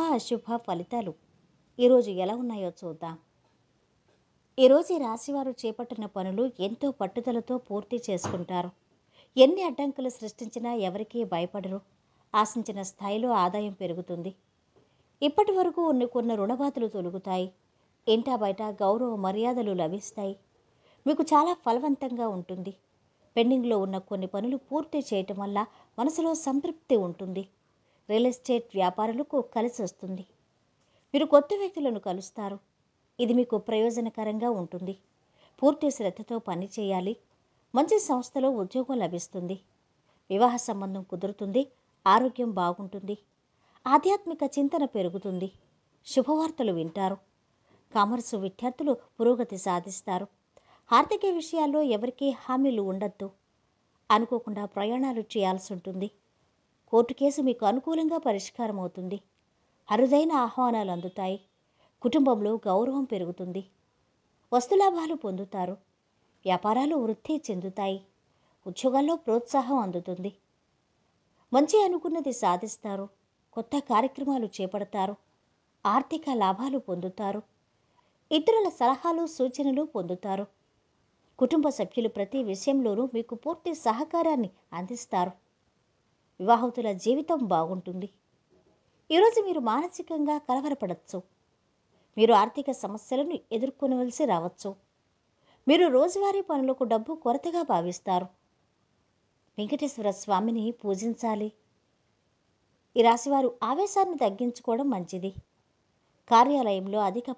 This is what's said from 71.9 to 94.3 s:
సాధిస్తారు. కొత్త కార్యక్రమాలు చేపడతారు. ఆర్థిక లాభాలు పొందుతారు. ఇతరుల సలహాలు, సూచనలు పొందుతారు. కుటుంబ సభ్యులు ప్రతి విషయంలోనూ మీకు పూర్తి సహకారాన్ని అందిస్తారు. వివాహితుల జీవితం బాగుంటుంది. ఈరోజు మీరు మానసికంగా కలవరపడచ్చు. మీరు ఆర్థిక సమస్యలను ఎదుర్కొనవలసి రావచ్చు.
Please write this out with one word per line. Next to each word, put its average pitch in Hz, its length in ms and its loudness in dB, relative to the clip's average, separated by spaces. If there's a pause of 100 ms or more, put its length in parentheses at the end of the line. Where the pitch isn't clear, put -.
సాధిస్తారు. 196 640 -2 (500)
కొత్త 233 220 -4 (120)
కార్యక్రమాలు 262 560 0 (100)
చేపడతారు. 202 580 -4 (720)
ఆర్థిక 269 400 0 (180)
లాభాలు 240 360 0
పొందుతారు. 196 600 -6 (920)
ఇతరుల 392 380 4 (100)
సలహాలు, 330 480 0
సూచనలు 269 560 -2 (120)
పొందుతారు. 190 520 -6 (920)
కుటుంబ 294 300 4
సభ్యులు 220 480 -2
ప్రతి 202 220 -4 (120)
విషయంలోనూ 233 540 0 (100)
మీకు 233 200 -4
పూర్తి 330 400 -6
సహకారాన్ని 294 760 0 (280)
అందిస్తారు. 185 540 -4 (1080)
వివాహితుల 233 480 2 (160)
జీవితం 294 340 2 (160)
బాగుంటుంది. 180 540 -2 (1000)
ఈరోజు 440 360 6
మీరు 330 140 -2 (100)
మానసికంగా 302 680 -2 (100)
కలవరపడచ్చు. 254 720 -4 (1000)
మీరు 226 240 8
ఆర్థిక 262 280 -2 (120)
సమస్యలను 262 560 -4 (140)
ఎదుర్కొనవలసి 254 720 -2
రావచ్చు. 180 460 -2 (960)